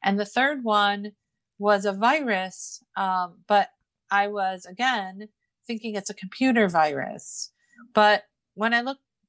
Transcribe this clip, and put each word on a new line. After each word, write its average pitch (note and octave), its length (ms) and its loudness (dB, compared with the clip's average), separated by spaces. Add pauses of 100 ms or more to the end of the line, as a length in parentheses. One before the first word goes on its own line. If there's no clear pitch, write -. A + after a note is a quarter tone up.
And G3 160 2
the G#3 80 -2
third C4 380 -2
one G#3 480 0 (460)
was G3+ 260 2
a G3+ 80 0
virus. G#3 920 -2 (140)
Um, F#3 500 -4
but G#3 220 4 (420)
I G3+ 160 2
was, F#3+ 400 -4
again, G3+ 600 -4 (380)
thinking A3 280 -8
it's G3 160 -6
a - 40 -10
computer A3+ 540 2
virus. D#3 840 -2 (420)
But G#3 300 4 (300)
when A3+ 200 -2
I A#3+ 80 2
look C4+ 160 -6 (300)